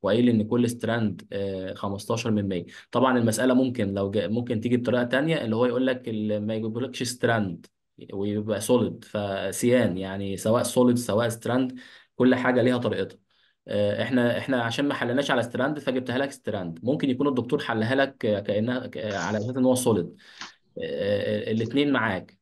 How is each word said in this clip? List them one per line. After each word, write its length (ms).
وقايل 220
لي 60
إن 120
كل 280
ستراند، 520
آه، 420
خمستاشر 560
من 180
مية. 180
طبعًا 280
المسألة 360
ممكن 400
لو 160
جا-، 160
ممكن 340
تيجي 160
بطريقة 280
تانية، 400
اللي 120
هو 100
يقول 200
لك 220
ال-، 380
ما 80
يجيبولكش 480
ستراند 640
ويبقى 480
سوليد، 440
فسيان، 920
يعني 380
سواء 260
سوليد 360
سواء 300
ستراند، 500
كل 180
حاجة 280
ليها 160
طريقتها. 400
آه، 340
احنا، 360
احنا 240
عشان 260
ما 60
حلناش 360
على 120
ستراند 360
فجبتها 400
لك 120
ستراند، 520
ممكن 280
يكون 180
الدكتور 300
حلها 360
لك 240
كأنها 680
ك-، 120
على 400
أساس 180
إن 80
هو 100
سوليد. 420
آه، 680
الاتنين 400
معاك 500